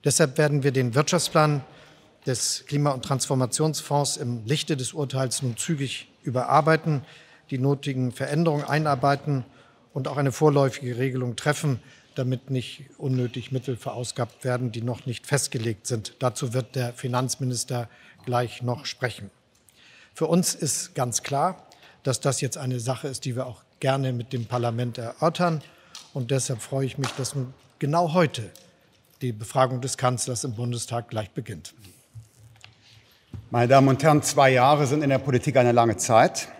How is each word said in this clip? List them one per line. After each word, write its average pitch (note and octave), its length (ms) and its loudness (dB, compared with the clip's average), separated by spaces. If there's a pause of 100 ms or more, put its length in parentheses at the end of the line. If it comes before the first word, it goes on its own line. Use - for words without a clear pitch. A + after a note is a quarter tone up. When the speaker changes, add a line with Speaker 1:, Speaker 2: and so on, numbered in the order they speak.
Speaker 1:
Deshalb C#3+ 340 4
werden D3 240 2
wir C#3 80 4
den B2 240 0
Wirtschaftsplan D3+ 680 2 (640)
des - 420 -4
Klima- D3 240 2
und B2+ 120 -6
Transformationsfonds C#3 1120 0
im A#2+ 260 -6
Lichte D3 320 -2
des B2+ 160 -6
Urteils C3 500 -4
nun A#2+ 140 -2
zügig - 560 -6 (100)
überarbeiten, C#3+ 800 2 (480)
die C3+ 80 -4
nötigen C3 540 -2
Veränderungen D3 500 0
einarbeiten C#3+ 840 0 (480)
und C3 140 -4
auch C#3+ 100 -4
eine C#3 140 2
vorläufige C3+ 680 2
Regelung B2+ 380 -2
treffen, C#3+ 460 -2 (360)
damit B2+ 340 -4
nicht C3 360 -6 (120)
unnötig B2+ 540 -4
Mittel B2+ 240 -4
verausgabt A#2+ 680 -8
werden, B2 280 -2
die A2+ 100 -8
noch A#2+ 240 -6
nicht A#2+ 220 -8
festgelegt A#2+ 580 -2
sind. A2+ 320 -6
Dazu B2 340 -4
wird B2 220 -4
der A#2+ 180 -4
Finanzminister B2 960 -4 (380)
gleich B2 360 -2
noch A#2+ 220 -4
sprechen. - 460 -8 (840)
Für D#3 140 -2
uns E3+ 300 2
ist - 400 -4
ganz B2 260 -2
klar, D#3 420 -2 (380)
dass C3 160 0
das C3+ 220 0
jetzt C3+ 180 -4
eine B2+ 220 -4
Sache A#2+ 260 -4
ist, - 180 -8
die A#2+ 120 -4
wir B2+ 100 -4
auch A#2+ 160 -16 (160)
gerne C3+ 340 0
mit A#2+ 200 -6
dem A#2 140 -6
Parlament A#2+ 520 -4
erörtern. D#3+ 640 -2 (500)
Und B2+ 200 -4
deshalb B2+ 280 -2
freue C3+ 240 -4
ich B2+ 140 -6
mich, C3+ 140 -4
dass C3+ 240 -6
nun C3 180 -6 (240)
genau D#3 340 0
heute C#3 380 0 (720)
die B2 100 -2
Befragung B2 480 0
des C3 160 -6
Kanzlers B2+ 460 -2
im B2 140 -6
Bundestag A#2+ 520 -6
gleich A2 220 -6
beginnt. A2 440 -12 (1800)
Speaker 2:
Meine A#2+ 180 4
Damen C3+ 180 10
und C3 160 4
Herren, D3+ 220 6
zwei C3+ 260 6
Jahre C3+ 380 6
sind D3+ 140 0
in C#3 80 2
der C3+ 80 4
Politik C3 380 0
eine B2 160 6
lange A#2 240 6
Zeit. A#2+ 520 4 (120)